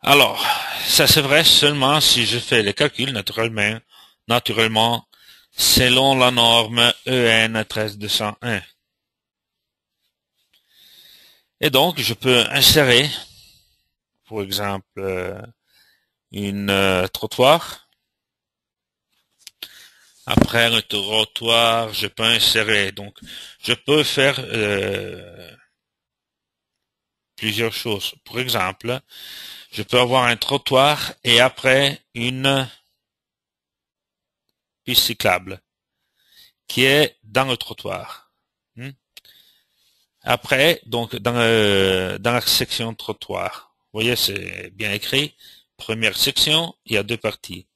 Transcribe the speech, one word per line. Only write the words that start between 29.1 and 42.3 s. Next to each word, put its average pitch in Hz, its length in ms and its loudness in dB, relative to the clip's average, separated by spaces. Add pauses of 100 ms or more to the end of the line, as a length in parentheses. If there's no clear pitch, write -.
je 107 120 -8
peux - 160 0
avoir 127 240 2
un 120 140 2
trottoir 139 760 0 (120)
et 120 160 6
après 135 600 2 (120)
une 131 560 -2 (2250)
piste 120 180 0
cyclable 92 580 -2 (1040)
qui 127 200 0
est 139 380 2
dans 110 200 -2
le 131 140 -4
trottoir. - 760 -12 (460)
Hmm. 131 140 -14 (1300)
Après, 139 640 0
donc, 117 320 -6
dans 117 160 -2
le, 101 880 2
dans 120 100 0